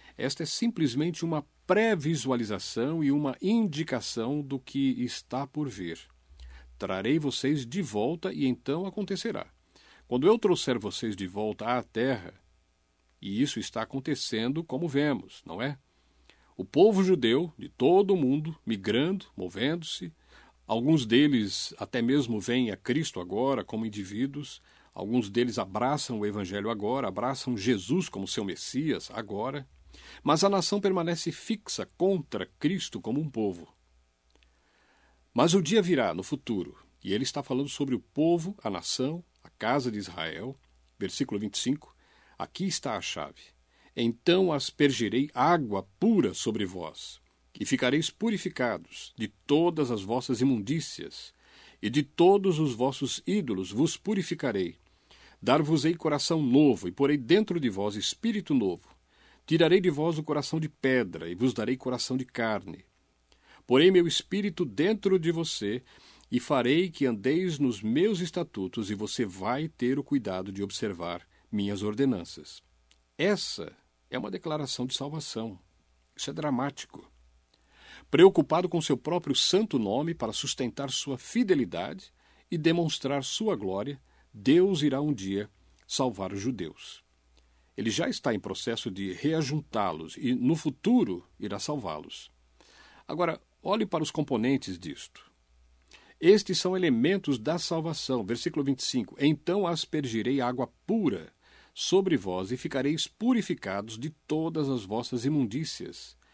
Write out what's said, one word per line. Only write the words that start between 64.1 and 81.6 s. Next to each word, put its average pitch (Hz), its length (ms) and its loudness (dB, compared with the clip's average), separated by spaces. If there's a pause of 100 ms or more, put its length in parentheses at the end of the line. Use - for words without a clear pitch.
dentro 190 540 2
de 165 140 2
você, 127 500 -2 (480)
e 123 80 0
farei 143 500 2
que 151 160 -2
andeis 135 540 2
nos 123 240 0
meus 170 380 2
estatutos, 107 720 -4
e - 20 -2
você 107 320 -2
vai 104 420 -4
ter 127 300 -2
o 143 60 -4
cuidado 98 480 -2
de 98 100 -6
observar 87 640 -6 (240)
minhas 101 320 -2
ordenanças." 107 800 -2 (560)
Essa 170 580 -2 (320)
é - 80 -8
uma 110 140 -6
declaração 143 560 -6
de 127 80 -6
salvação. 139 640 -8 (580)
Isso - 140 -8
é - 20 -10
dramático. 143 800 -4 (1000)
Preocupado 170 580 6
com 165 120 0
seu 147 160 0
próprio 151 400 -2
santo 196 420 2
nome 120 360 0
para 143 180 -4
sustentar 131 580 -6
sua 135 260 -4
fidelidade 135 960 -2 (380)